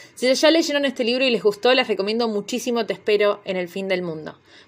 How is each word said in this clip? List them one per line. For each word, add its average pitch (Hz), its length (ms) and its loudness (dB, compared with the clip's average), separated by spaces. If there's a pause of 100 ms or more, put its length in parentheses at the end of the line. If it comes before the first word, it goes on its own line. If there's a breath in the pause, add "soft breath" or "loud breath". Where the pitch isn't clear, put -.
(160 loud breath)
Si 254 180 2
ya 302 160 4
leyeron 311 340 2
este 262 200 -2
libro 247 220 0
y 262 40 2
les 208 140 0
gustó, 214 320 2
les 254 120 0
recomiendo 220 400 -2
muchísimo 226 600 -4
Te 196 60 -4
espero 208 520 0
en 190 100 -4
el 180 120 -4
fin 196 200 -8
del 185 140 -2
mundo. 156 380 -10 (280 loud breath)